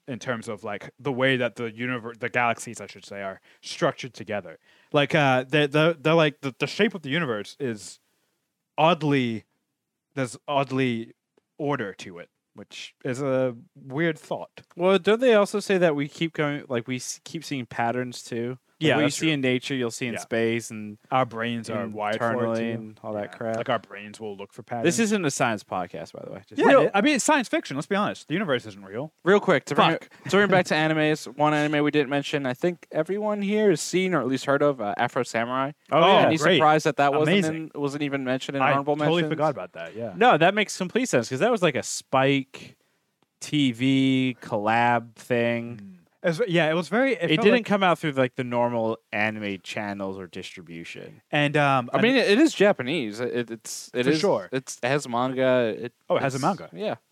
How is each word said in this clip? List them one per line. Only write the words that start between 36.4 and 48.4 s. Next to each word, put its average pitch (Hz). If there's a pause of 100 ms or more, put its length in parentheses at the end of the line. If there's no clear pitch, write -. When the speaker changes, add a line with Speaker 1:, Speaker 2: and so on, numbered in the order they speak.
Speaker 3:
surprise 151
that 151
that 139
wasn't 151
Speaker 1:
Amazing. 160
Speaker 3:
in, 147
wasn't 143
even 139
mentioned 131
in 135
Speaker 1:
I 139
Speaker 3:
honorable 143
Speaker 1:
totally 151
Speaker 3:
mentions? 156
Speaker 1:
forgot 156
about 95
that, 82
yeah. 110
Speaker 2:
No, 202
that 170
makes 208
complete 220
sense, 120
'cause 131
that 214
was, 220
like, 165
a 107
Spike - (640)
T 143
V 131
collab 117
thing. 117
Speaker 1:
Mm. 98 (360)
It's, 170
yeah, 165
it 160
was 170
very, 254
it 175
Speaker 2:
It 165 (100)
Speaker 1:
felt 160
Speaker 2:
didn't 208
Speaker 1:
like 240
Speaker 2:
come 196
out 175
through, 156
like, 131
the 135